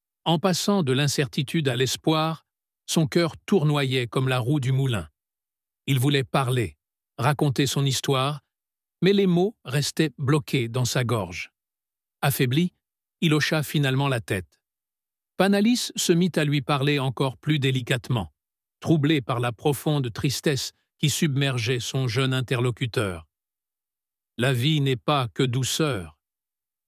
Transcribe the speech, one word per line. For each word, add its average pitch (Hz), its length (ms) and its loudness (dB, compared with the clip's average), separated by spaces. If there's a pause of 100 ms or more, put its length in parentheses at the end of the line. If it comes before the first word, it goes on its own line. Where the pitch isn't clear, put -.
(240)
En 165 140 2
passant 190 460 0
de 131 80 0
l'incertitude 143 760 0
à 127 60 0
l'espoir, 156 720 -2 (400)
son 165 200 2
cœur 170 300 0 (100)
tournoyait 143 600 2
comme 131 220 -2
la 127 100 0
roue 135 220 0
du 131 120 0
moulin. 123 360 -2 (800)
Il 139 120 2
voulait 135 260 2
parler, 123 520 -2 (420)
raconter 143 480 2
son 139 180 0
histoire, 139 560 -2 (640)
mais 185 100 6
les 202 140 4
mots 180 380 2
restaient 143 540 -2
bloqués 139 500 0
dans 123 160 -2
sa 120 200 0
gorge. 98 480 -4 (680)
Affaibli, 143 540 0 (460)
il 147 140 2
hocha 156 280 0
finalement 139 460 0
la 127 120 0
tête. - 400 -8 (760)
Panalis 202 600 2
se - 160 2
mit 170 240 4
à 165 80 2
lui 147 160 0
parler 143 380 0
encore 131 400 -2
plus 151 200 0
délicatement, 127 760 -2 (480)
troublé 156 420 2
par 120 180 -4
la 120 120 -2
profonde 147 600 -2
tristesse - 600 -2 (260)
qui 156 100 0
submergeait 131 720 0
son 131 280 -2
jeune 131 260 0
interlocuteur. « 120 920 -2 (1080)
La 127 160 2
vie 143 280 2
n'est 135 160 2
pas 139 320 0
que - 140 -2
douceur. 123 760 -2 (680)